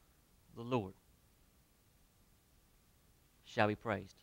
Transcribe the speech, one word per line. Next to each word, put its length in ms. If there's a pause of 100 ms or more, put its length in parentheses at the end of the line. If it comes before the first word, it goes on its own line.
(560)
the 60
Lord 320 (2500)
shall 240
be 80
praised." 480